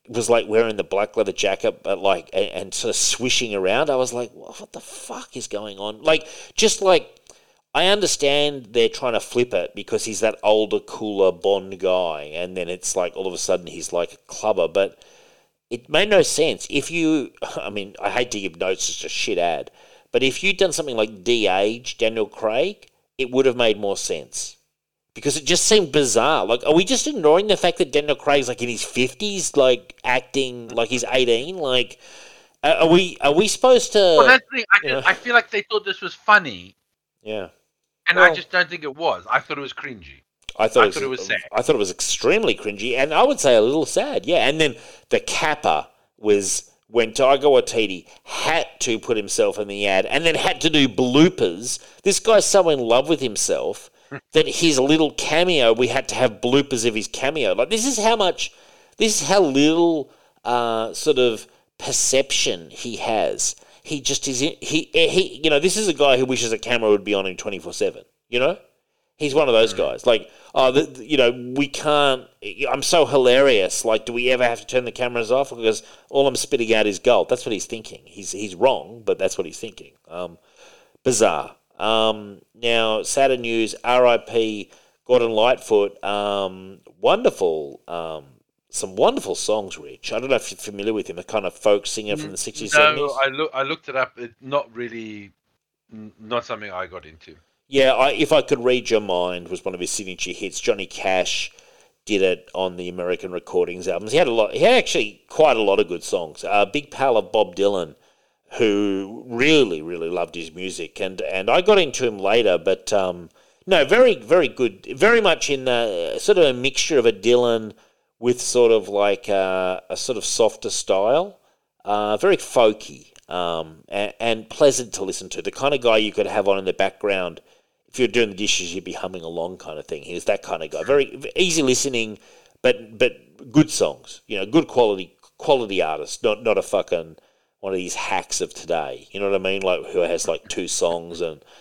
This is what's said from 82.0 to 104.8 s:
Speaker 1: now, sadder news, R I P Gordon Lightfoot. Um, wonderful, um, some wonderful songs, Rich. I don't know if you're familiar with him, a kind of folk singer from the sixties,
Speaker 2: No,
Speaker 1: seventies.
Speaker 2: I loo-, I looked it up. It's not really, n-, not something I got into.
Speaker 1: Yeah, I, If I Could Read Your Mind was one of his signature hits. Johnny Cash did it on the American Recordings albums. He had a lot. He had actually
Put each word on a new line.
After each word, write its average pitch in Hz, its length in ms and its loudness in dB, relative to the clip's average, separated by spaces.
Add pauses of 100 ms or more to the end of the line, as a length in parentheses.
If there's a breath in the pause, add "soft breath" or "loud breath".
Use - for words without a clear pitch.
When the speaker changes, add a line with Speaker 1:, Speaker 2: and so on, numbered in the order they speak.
Speaker 1:
now, 113 480 0
sadder 135 320 2
news, 117 480 -2
R 123 240 4
I 117 120 4
P 110 520 -4 (320 soft breath)
Gordon 117 280 2
Lightfoot. 107 720 2
Um, 98 800 -6 (220)
wonderful, 98 880 -2
um, 82 340 -10 (460)
some 95 260 -10
wonderful 185 400 0
songs, 107 420 -4
Rich. - 360 -14
I 110 80 -4
don't 131 80 -10
know 127 80 2
if - 120 -6
you're - 80 -14
familiar 101 360 -6
with 101 160 -6
him, 87 100 -12
a 92 60 -16
kind 104 200 -4
of 87 80 -6
folk 101 340 2
singer 107 280 -6
from 101 160 -12
the 95 60 -12
sixties, 107 360 -8
Speaker 2:
No, 147 60 4
Speaker 1:
seventies. 151 320 2 (100)
Speaker 2:
I 135 60 2
loo-, 143 260 -4
I 135 100 -4
looked 147 260 -8
it 131 80 -6
up. 127 180 -4
It's 117 240 -14
not 135 340 -6
really, 110 600 -14 (580)
n-, 107 260 -18
not 113 280 -6
something 104 260 -12
I 92 160 -8
got 90 180 -16
into. 78 300 -20 (360)
Speaker 1:
Yeah, 135 220 4
I, 131 200 2
If 147 200 0
I 147 80 6
Could 123 220 -2
Read 127 260 0
Your 110 100 4
Mind 90 480 -4
was 90 160 -10
one 92 120 -6
of 87 40 -14
his 90 120 -6
signature 92 400 -8
hits. 92 280 -10
Johnny 101 280 -2
Cash - 640 -2 (520 soft breath)
did 98 200 0
it 92 320 -2
on 90 220 -4
the 90 120 -10
American 90 420 -6
Recordings 90 560 -4
albums. 95 240 -6
He 139 60 0
had 165 100 4
a 120 40 -2
lot. 110 220 0
He 127 80 -2
had 220 120 6
actually 139 560 -2